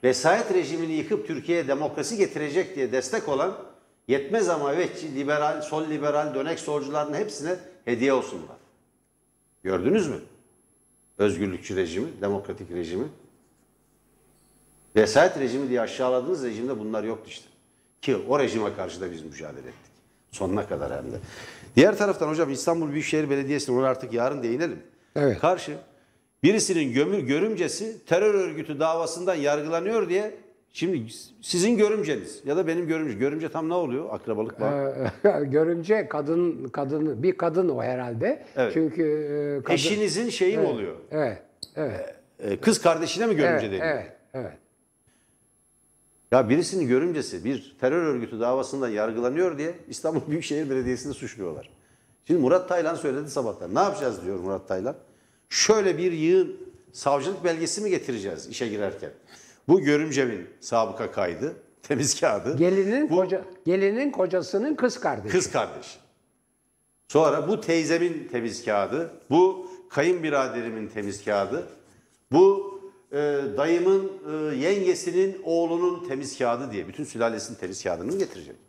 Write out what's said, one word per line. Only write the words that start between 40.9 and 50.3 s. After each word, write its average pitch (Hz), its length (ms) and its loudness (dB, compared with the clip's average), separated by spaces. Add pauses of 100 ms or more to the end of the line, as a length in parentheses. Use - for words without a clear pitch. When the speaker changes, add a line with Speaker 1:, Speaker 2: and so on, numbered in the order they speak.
Speaker 2:
evet, 139 320 -2 (340)
evet. 113 380 -6 (240)
Speaker 1:
Ee, 101 220 -2
kız 220 200 4
kardeşine 165 460 2
mi 214 100 2
görümce 147 300 4
Speaker 2:
Evet, 95 140 -2
Speaker 1:
deniyor? 156 160 0
Speaker 2:
evet, 104 160 -8 (220)
evet. 120 180 -8 (1800)
Speaker 1:
Ya 123 160 6
birisinin 160 400 2
görümcesi 131 560 0
bir 120 360 -4
terör 143 220 2
örgütü 120 380 -2
davasından 127 480 0
yargılanıyor 120 680 0
diye 160 160 -4 (140)
İstanbul 160 360 -2
<laughs> - 40 -12
Büyükşehir 151 420 -2